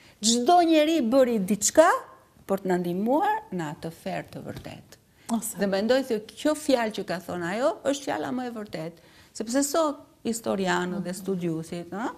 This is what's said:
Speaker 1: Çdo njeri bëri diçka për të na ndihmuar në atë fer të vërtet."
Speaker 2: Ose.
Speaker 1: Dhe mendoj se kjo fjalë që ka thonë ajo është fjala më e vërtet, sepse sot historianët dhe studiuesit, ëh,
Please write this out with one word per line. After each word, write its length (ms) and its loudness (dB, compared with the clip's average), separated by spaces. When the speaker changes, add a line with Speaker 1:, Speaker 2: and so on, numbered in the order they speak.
Speaker 1:
Çdo 420 4
njeri 380 4
bëri 440 4
diçka 440 4
për 100 0
të 80 -6
na 120 2
ndihmuar 600 0
në 220 -6
atë 160 -10
fer 400 -8
të 120 -14
vërtet." 540 -14
Speaker 2:
Ose. 300 -4
Speaker 1:
Dhe 80 2
mendoj 380 2
se 160 -2
kjo 340 -2
fjalë 380 0
që 120 -6
ka 140 -4
thonë 340 -6
ajo 300 0
është 200 -2
fjala 280 -4
më 160 -6
e 40 -8
vërtet, 400 -10
sepse 300 0
sot 340 0
historianët 800 -2
dhe 100 -6
studiuesit, 800 -4
ëh, 260 -4